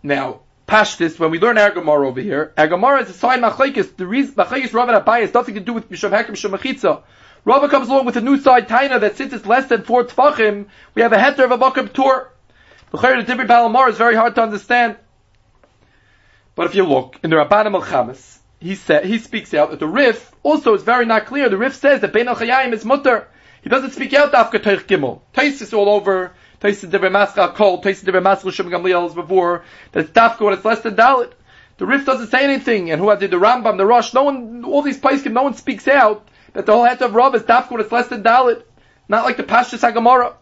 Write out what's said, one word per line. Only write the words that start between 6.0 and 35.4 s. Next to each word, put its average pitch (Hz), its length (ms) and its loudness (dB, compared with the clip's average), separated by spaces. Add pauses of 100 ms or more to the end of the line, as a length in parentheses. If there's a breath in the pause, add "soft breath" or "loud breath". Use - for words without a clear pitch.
Heker, 220 200 -2
Mishum 196 260 -8
Mechitza. 190 460 -4 (420 soft breath)
Rava 277 240 4
comes 254 200 0
along 269 180 2
with 240 100 -4
a 240 40 -2
new 269 200 2
side 247 260 4
Taina 247 340 0
that 208 160 -2
since 277 160 -10
it's 202 140 -12
less 262 220 0
than 226 140 0
four 247 200 0
Tfachim, 226 640 0 (300 soft breath)
we 220 60 2
have 220 100 2
a 208 60 4
heter 277 260 2
of 247 80 0
a 247 60 -2
Makom 262 340 -2
Tur. 269 380 -2 (600 soft breath)
The - 80 -10
Chayr 254 220 2
of 196 60 -8
Dibri 240 200 -4
Baal 240 240 4
HaMaor 254 200 4
is 196 60 -6
very 226 200 2
hard 226 180 0
to 233 80 2
understand. 226 540 -2 (1600)
But 170 120 -4
if 175 80 -6
you 190 100 2
look 131 380 -2
in 160 80 -2
the 160 60 2
Rabbanim 202 380 2
Al 180 80 -2
Chamas, - 560 -6 (220)
he 180 160 -8
said, - 280 0
he 214 140 -4
speaks - 340 -10
out 160 200 0
that 151 80 -12
the 156 80 -4
Rif 233 440 0 (100)
also 285 320 2
is 196 80 -4
very 240 220 0
not 226 220 0
clear. 269 220 -2
The 196 100 -2
Rif 262 160 -2
says 277 280 2
that 202 100 -4
Bein 240 160 0
Al 233 80 -4
Chayim 240 360 0
is 214 120 -8
mutter. 254 420 0 (360 soft breath)
He - 60 -12
doesn't 269 220 -2
speak - 240 -8
out 285 180 4
Dafka 254 280 2
Teich 196 260 -2
Gimel. 143 340 -2 (140)
Taisus 277 420 -4
all 202 120 4
over. 196 440 0 (280 soft breath)
Taisus 202 280 -4
Divrei 185 220 0
Maschal 196 460 0
Kol. 185 260 2
Taisus 196 220 -4
Divrei 180 180 0
Maschal 190 300 0
Shem 180 180 -6
Gamliel 175 380 -2
is 156 60 -12
before. 175 500 -2 (260 loud breath)
That's 160 180 -4
Dafka 226 320 2
when 208 140 2
it's 190 100 -12
less 220 160 0
than 226 140 -6
Dalit. 240 380 2 (460 soft breath)
The 185 80 -6
Rif 269 200 -2
doesn't 254 220 -4
say 262 160 0
anything. 233 480 -2
And 156 80 -2
who 208 160 4
did 190 160 -4
the 180 60 0
Rambam, 220 380 2
the 190 80 0
Rosh, 233 300 2
no 262 80 2
one, 240 420 -6
all 285 180 -2
these 285 160 -6
Paiskim, 277 340 -2
no 247 100 0